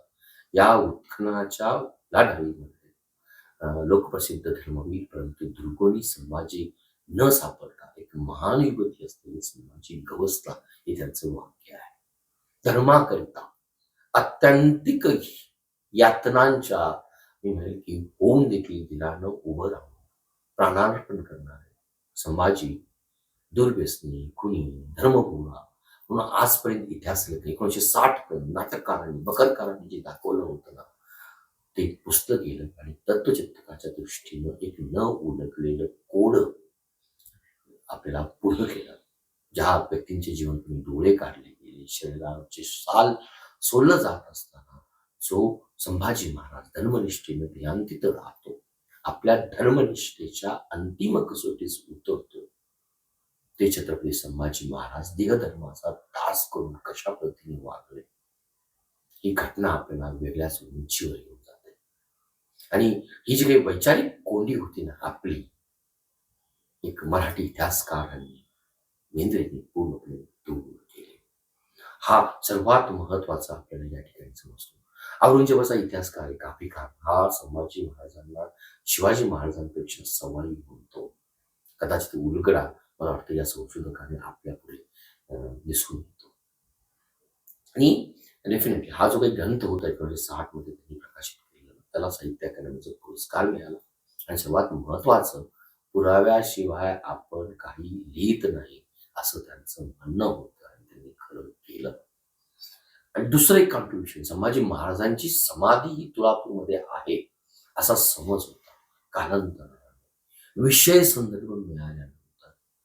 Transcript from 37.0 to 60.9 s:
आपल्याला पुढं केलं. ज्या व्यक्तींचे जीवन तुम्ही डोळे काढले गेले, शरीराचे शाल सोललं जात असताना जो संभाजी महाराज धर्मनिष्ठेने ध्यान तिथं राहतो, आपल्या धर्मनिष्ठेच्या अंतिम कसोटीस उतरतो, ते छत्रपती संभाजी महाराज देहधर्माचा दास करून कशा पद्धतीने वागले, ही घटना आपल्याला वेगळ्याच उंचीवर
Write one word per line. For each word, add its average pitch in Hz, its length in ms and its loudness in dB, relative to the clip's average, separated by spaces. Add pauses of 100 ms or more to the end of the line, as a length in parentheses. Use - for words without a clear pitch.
आपल्याला 73 380 -6
पुढं 101 380 0
केलं. - 320 -8 (580)
ज्या 90 220 4
व्यक्तींचे 85 580 -4
जीवन 76 240 -4
तुम्ही 73 240 -8
डोळे 73 340 4
काढले - 340 -10
गेले, 69 380 -20
शरीराचे 76 760 -10
शाल - 500 2 (460)
सोललं 143 360 6
जात - 240 -2 (100)
असताना - 480 -20 (440)
जो 110 560 0
संभाजी 92 540 -4
महाराज - 500 -12
धर्मनिष्ठेने 80 640 -2
ध्यान 78 380 -6
तिथं - 280 -2
राहतो, - 460 -16 (460)
आपल्या 113 320 2
धर्मनिष्ठेच्या - 1120 0 (200)
अंतिम 175 480 -2
कसोटीस - 720 -6
उतरतो, - 560 -10 (1120)
ते 98 120 4
छत्रपती 76 400 -4
संभाजी 71 600 -6
महाराज 78 440 -12
देहधर्माचा 92 720 -2
दास - 600 -6
करून - 220 -8
कशा - 400 -10
पद्धतीने 78 500 -10
वागले, 69 380 -18 (1200)
ही 98 80 0
घटना 98 360 -2
आपल्याला 73 420 -4
वेगळ्याच 73 520 -6
उंचीवर 73 540 -8